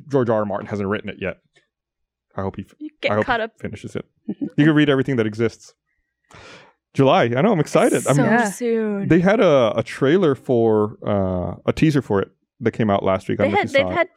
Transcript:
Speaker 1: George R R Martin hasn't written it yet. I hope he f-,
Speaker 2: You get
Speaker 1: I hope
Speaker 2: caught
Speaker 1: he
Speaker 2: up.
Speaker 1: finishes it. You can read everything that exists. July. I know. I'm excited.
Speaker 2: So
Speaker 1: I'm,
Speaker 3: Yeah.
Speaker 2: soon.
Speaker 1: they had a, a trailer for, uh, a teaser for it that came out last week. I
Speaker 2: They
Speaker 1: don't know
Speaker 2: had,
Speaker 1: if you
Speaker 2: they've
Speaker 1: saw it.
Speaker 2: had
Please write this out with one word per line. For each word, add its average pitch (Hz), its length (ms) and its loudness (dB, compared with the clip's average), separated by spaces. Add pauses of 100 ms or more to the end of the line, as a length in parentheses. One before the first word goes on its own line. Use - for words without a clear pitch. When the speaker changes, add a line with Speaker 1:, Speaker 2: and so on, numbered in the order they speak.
(120)
Speaker 1:
George 127 180 0
R 110 100 0
R 107 60 -2
Martin 104 220 -8
hasn't 101 220 -6
written 104 200 -6
it - 120 -14
yet. 90 160 -8 (960)
I 98 60 -6
hope 95 160 -6
he 98 60 -12
f-, - 160 -20
Speaker 2:
You 302 100 -14 (100)
get 190 140 -2
Speaker 1:
I - 20 0
hope 214 120 0
Speaker 2:
caught 240 120 -2
Speaker 1:
he 220 60 -4
Speaker 2:
up. 226 120 -16
Speaker 1:
finishes - 380 -14
it. - 100 -8 (220)
You 190 380 -2
can 160 80 6
read 147 160 4
everything 135 260 0
that 113 100 0
exists. 110 480 -6 (1200)
July. 143 300 4
I 120 180 0
know. 214 100 4
I'm 175 80 0
excited. 156 440 2
Speaker 2:
So - 80 -4
Speaker 1:
I'm, 143 60 4
Speaker 3:
Yeah. 220 320 2
Speaker 2:
soon. 214 580 -4
Speaker 1:
they 160 120 4
had 196 200 2
a, 139 360 4
a 113 80 -2
trailer 151 520 2
for, 113 720 0
uh, 92 500 -2 (100)
a 117 80 0
teaser 147 280 2
for 101 200 0
it - 80 -6 (320)
that 117 100 0
came 113 180 -2
out 101 140 2
last 95 240 -2
week. 101 120 -4
I - 40 2
Speaker 2:
They 95 60 2
Speaker 1:
don't 101 40 -2
know 403 60 0
Speaker 2:
had, 381 80 -2
Speaker 1:
if 262 60 -10
you 277 60 2
Speaker 2:
they've 277 80 0
Speaker 1:
saw 90 40 -6
it. 359 60 -4
Speaker 2:
had 339 200 -2